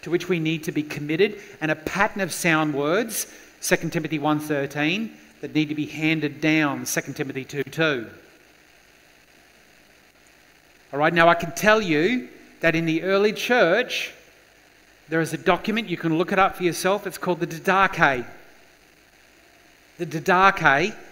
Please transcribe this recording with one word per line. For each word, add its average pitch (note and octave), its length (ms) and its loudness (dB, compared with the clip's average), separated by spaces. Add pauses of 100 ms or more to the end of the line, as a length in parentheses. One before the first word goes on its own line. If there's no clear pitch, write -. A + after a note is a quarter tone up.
to - 80 -12
which E3 180 -2
we F3+ 120 0
need D#3+ 240 -2
to E3+ 80 -6
be D3+ 100 -2
committed, D#3 580 -2 (220)
and D#3 80 -2
a D#3 60 0
pattern G3 460 -2
of E3+ 120 -4
sound D#3 400 2
words, E3 540 -2 (340)
Second E3 320 0
Timothy D#3 240 -4
one D3+ 220 2
thirteen, D3+ 760 -4 (260)
that C3+ 120 -12
need D3+ 160 0
to - 60 -4
be D3+ 100 -4
handed D3+ 560 -2
down, D3 460 0
Second - 260 -4
Timothy C3+ 320 -8
two C#3+ 180 -6
two. C#3+ 460 -2 (2750)
All C#3 60 -6
right, D#3 160 4
now E3+ 160 8
I E3+ 60 6
can E3+ 160 -6
tell G#3+ 280 4
you G3 500 0 (320)
that E3 120 2
in E3 140 0
the D#3+ 160 0
early G3 280 2
church, A3 800 0 (960)
there D#3+ 140 0
is D#3 120 -4
a D#3 40 -6
document, F#3+ 500 0
you E3+ 100 -4
can D#3+ 200 -2
look F3 140 0
it G3 80 2
up F#3+ 160 2
for - 80 -4
yourself, F#3 420 0
it's F#3 140 -10
called E3+ 220 -2
the E3 60 -2
Didache. D#3+ 760 2 (1700)
The F3 80 -4
Didache, F3 880 4 (160)